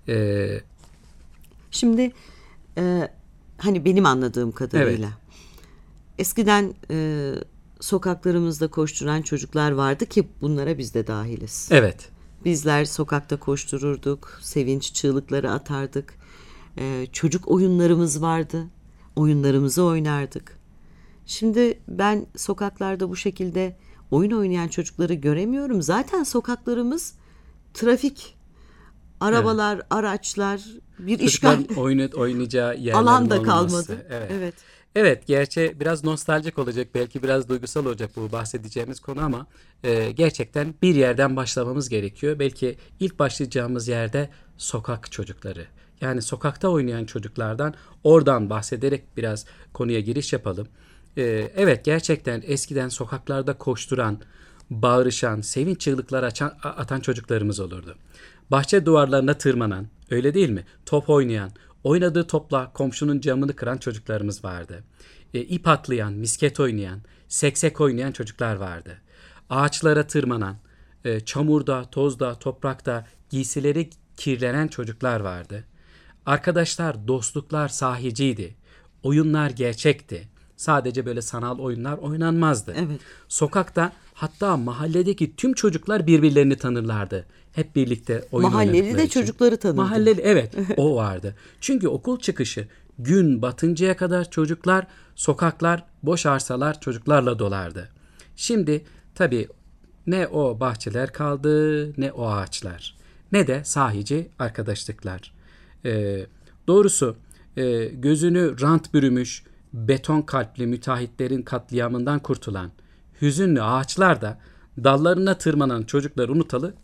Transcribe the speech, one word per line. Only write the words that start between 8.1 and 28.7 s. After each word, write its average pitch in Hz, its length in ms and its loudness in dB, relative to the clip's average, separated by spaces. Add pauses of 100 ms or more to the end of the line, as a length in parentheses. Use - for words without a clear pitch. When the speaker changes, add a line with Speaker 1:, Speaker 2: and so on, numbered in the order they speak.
Speaker 1:
koşturan 151 540 -2
çocuklar 151 500 -2
vardı 139 340 0
ki 185 220 0 (120)
bunlara 147 380 -2
biz 120 160 -10
de 113 120 -2
dahiliz. 110 640 -8
Speaker 2:
Evet. 113 380 6 (360)
Speaker 1:
Bizler 151 400 2
sokakta 147 520 -2
koştururduk, 139 1080 -4
sevinç 135 500 -2
çığlıkları 139 580 0
atardık, 139 640 -4 (640)
e, 131 340 -4
çocuk 165 360 -2
oyunlarımız 170 720 4
vardı, 165 440 -2 (500)
oyunlarımızı 139 680 4
oynardık. 151 720 -2 (680)
Şimdi 226 520 2 (100)
ben 202 380 0 (100)
sokaklarda 190 720 -4
bu 180 60 -6
şekilde 185 600 -4 (340)
oyun 175 200 4
oynayan 185 380 0
çocukları 165 460 -4
göremiyorum. 196 680 0
Zaten 233 400 0
sokaklarımız 247 920 -2 (600)
trafik, 247 640 0 (840)